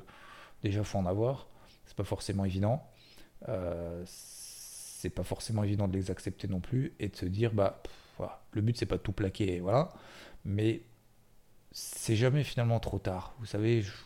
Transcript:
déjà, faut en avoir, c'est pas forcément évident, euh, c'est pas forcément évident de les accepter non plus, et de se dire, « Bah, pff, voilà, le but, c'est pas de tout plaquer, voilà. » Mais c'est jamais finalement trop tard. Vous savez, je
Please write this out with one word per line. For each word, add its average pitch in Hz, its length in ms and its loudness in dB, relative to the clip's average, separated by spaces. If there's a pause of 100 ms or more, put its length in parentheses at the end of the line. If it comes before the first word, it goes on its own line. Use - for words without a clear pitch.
(640)
déjà, 104 200 2
faut - 140 -2
en 92 80 4
avoir, 113 400 2 (400)
c'est - 100 -16
pas 104 80 -2
forcément 98 420 0
évident, 101 440 2 (580)
euh, 87 600 -4
c'est - 1040 -10
pas - 120 -4
forcément - 400 0
évident 101 240 2
de 90 60 0
les 95 160 0
accepter 95 380 -4
non 95 120 0
plus, 127 400 -2
et 101 100 -2
de - 60 -10
se - 100 -4
dire, « 104 280 2
Bah, 98 300 4
pff, - 100 -10 (240)
voilà, - 240 -6 (120)
le 107 80 2
but, 113 140 4
c'est 104 120 0
pas 98 100 0
de - 40 -2
tout 104 100 -2
plaquer, 95 480 0
voilà. » 113 340 4 (520)
Mais 107 360 2 (920)
c'est - 440 0
jamais 131 280 6
finalement 117 360 2
trop - 180 -2
tard. 92 420 -4
Vous 110 60 -8
savez, 110 380 4
je 98 80 -6 (140)